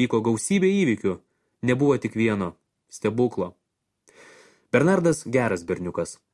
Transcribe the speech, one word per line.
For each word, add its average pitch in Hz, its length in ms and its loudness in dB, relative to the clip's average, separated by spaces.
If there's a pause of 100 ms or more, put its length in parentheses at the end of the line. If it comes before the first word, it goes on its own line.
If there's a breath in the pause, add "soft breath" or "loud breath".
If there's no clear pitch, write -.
vyko 117 260 0
gausybė 190 540 0
įvykių. 104 340 0 (560)
Nebuvo 135 320 2
tik 110 160 -4
vieno – 104 380 0 (340)
stebuklo. 107 640 -2 (1200 soft breath)
Bernardas 170 480 2
geras 113 400 0
berniukas, 85 540 -6 (160)